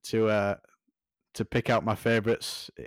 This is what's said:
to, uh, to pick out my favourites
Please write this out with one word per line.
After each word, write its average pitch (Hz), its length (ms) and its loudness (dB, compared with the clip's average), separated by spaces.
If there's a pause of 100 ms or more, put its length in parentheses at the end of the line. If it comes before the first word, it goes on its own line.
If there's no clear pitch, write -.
to, 110 240 2
uh, 101 260 2 (800)
to 110 100 -4
pick - 260 -2
out 113 140 2
my 110 120 0
favourites 117 720 -2 (160)